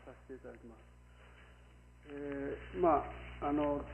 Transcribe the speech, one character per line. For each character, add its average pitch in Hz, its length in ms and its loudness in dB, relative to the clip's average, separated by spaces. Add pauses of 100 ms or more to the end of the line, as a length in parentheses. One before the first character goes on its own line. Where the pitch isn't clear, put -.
さ 135 80 -16 (160)
せ 131 80 -12
て - 0 -
い 120 80 -16
た 123 60 -14
だ 120 80 -16
き 120 100 -18
ま 113 80 -18
す。 - 40 -20 (1300)
え 143 460 -4 (180)
ー、 185 60 -4
ま 156 260 6 (320)
あ、 147 80 0
あ 143 60 4
の、 147 400 2